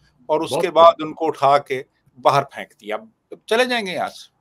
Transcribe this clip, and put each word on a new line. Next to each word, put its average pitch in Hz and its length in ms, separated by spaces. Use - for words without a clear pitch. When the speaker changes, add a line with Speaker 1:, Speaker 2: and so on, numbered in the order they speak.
Speaker 1:
और 156 100
Speaker 2:
बहुत 160 120
Speaker 1:
उसके 170 160
Speaker 2:
खूब। 160 80
Speaker 1:
बाद 165 260
उनको 156 240
उठा 143 320
के 139 280
बाहर 139 240
फेंक - 260
दिया। 104 180
चले 233 160
जाएंगे 233 260
यहाँ 113 180
से। - 320